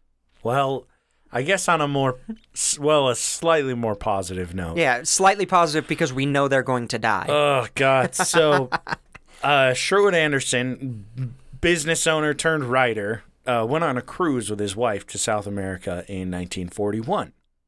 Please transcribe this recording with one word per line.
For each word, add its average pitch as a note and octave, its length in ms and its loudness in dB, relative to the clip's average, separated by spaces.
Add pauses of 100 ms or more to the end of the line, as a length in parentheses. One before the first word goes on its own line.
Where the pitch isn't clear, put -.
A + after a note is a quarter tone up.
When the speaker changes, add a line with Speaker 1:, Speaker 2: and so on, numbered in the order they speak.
(420)
Speaker 1:
Well, C3+ 440 -2 (440)
I B2 120 -2
guess F#3 260 0
on D#3+ 140 4
a C#3+ 60 0
more, C3+ 280 0 (380)
s-, - 240 -2
well, C#3+ 320 4
a A#2 60 0
slightly D#3 580 0
more A#2 220 -2
positive F#2 580 -4
note. F#2 240 -4
Speaker 2:
Yeah, C3 240 2
slightly G3 420 2
positive E3 420 2
because C#3+ 280 -2
we C3+ 100 -2
know C#3 240 2
they're C3 140 4
going A#2+ 260 -2
to A#2 100 -4
die. G#2+ 300 0
Speaker 1:
Oh, C#3+ 460 2
God. C3+ 400 2
So, D3+ 560 2 (360)
Speaker 2:
<laughs> - 360 -20
Speaker 1:
uh, C3+ 320 4
Sherwood G3 400 2
Anderson, B2+ 1200 -2 (260)
business E3 460 0
owner D3+ 260 2
turned D#3 320 -2
writer, A2+ 600 0 (220)
uh, A#2+ 200 2
went D#3 160 0
on C#3 140 0
a A#2+ 60 -4
cruise B2+ 480 -2
with G#2 100 -4
his G2+ 160 -4
wife G#2+ 300 -2
to - 120 -12
South G#2+ 280 -2
America F#2+ 600 -6
in F#2 220 -6
nineteen F2+ 400 -6
forty-one. A2 640 -4 (360)